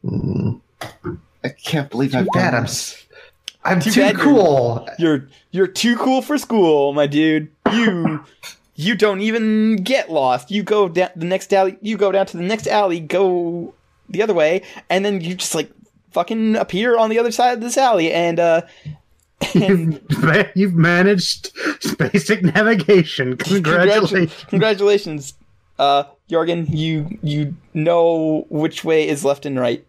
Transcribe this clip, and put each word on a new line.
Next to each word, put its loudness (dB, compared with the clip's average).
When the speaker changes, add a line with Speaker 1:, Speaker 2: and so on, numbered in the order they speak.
Speaker 1:
Mm. -6
Speaker 2:
I -6
can't -6
believe -2
Speaker 1:
Too -2
Speaker 2:
I've 0
Speaker 1:
bad 0
Speaker 2:
done -2
Speaker 1:
I'm 0
Speaker 2:
this. -8
Speaker 1:
s-, -20
I'm 2
Speaker 3:
Too 0
Speaker 1:
too 4
Speaker 3:
bad 4
you're, -2
Speaker 1:
cool. 4
Speaker 3:
you're, 0
you're 2
too 0
cool 0
for -2
school, 2
my 0
dude. 0
You, -2
<laughs> -20
you -2
don't 2
even 0
get -2
lost. 0
You -2
go 0
down -2
the -8
next -4
alley. 2
You -6
go 2
down 0
to -14
the -8
next -4
alley. 0
Go -2
the -4
other 0
way, 2
and 0
then -2
you -6
just, -8
like, -4
fucking 0
appear 0
on 2
the 0
other 0
side 2
of -10
this -6
alley, 2
and, 0
uh, 4
<laughs> -12
and 2
Speaker 4:
You've -2
ma-, 2
you've 0
managed 2
basic 0
navigation. 2
Speaker 3:
Congratu-, -2
Speaker 4:
Congratulations. 2
Speaker 3:
congratulations, 0
uh, 2
Jorgen. 0
You, -4
you -4
know 2
which -4
way 2
is -4
left 0
and -4
right. -2